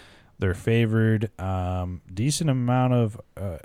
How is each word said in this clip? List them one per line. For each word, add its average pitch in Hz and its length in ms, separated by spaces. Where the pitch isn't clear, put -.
They're 92 160
favored. 110 760
Um, 92 640
decent 143 380
amount 127 440
of, 117 260
uh, 95 280